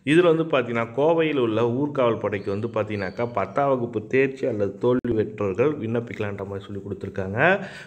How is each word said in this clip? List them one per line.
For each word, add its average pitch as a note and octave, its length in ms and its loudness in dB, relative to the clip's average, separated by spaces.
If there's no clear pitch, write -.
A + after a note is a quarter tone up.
இதுல D#3+ 320 6
வந்து D#3+ 80 2
பாத்தீங்கன்னா, A#2 480 0
கோவையில் D#3 440 2
உள்ள A#2 320 2
ஊர்காவல் B2+ 500 2
படைக்கு G2+ 320 -2
வந்து G#2+ 180 -2
பாத்தீங்கன்னாக்கா, G#2+ 640 -4
பத்தாம் G#2 360 0
வகுப்பு A#2 380 -2
தேர்ச்சி C3 400 2
அல்லது G2+ 320 -2
தோல்வி B2 360 2
பெற்றவர்கள் G#2+ 640 0
விண்ணப்பிக்கலான்ற G#2+ 680 -4
மாதிரி G2 180 -8
சொல்லி G2+ 160 -10
கொடுத்துருக்காங்க. G2+ 840 -2